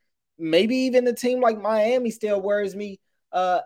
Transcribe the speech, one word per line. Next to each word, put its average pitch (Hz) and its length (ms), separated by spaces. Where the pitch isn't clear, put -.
Maybe 175 380
even 254 300
a 240 60
team 247 280
like 226 200
Miami 220 500
still 208 300
worries 202 360
me, 202 240
uh, 180 340